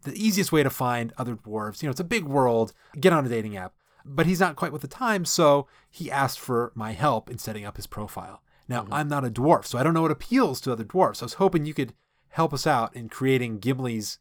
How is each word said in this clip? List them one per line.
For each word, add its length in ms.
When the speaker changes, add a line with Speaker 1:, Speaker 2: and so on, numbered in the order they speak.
Speaker 1:
the 100
easiest 400
way 100
to 60
find 480
other 200
dwarves. 460
You 40
know, 60
it's 80
a 40
big 200
world. 500
Get 140
on 100
a 60
dating 260
app. 160
But 220
he's 140
not 160
quite 160
with 100
the 60
times, 420
so 380
he 220
asked 280
for 360
my 180
help 380
in 80
setting 260
up 120
his 100
profile. 560
Now, 140
Speaker 2:
Mm-hmm. 100
Speaker 1:
I'm 160
not 160
a 60
dwarf, 340
so 140
I 40
don't 120
know 80
what 80
appeals 520
to 100
other 120
dwarves. 380
I 20
was 100
hoping 300
you 80
could 220
help 220
us 140
out 280
in 140
creating 520
Gimli's 600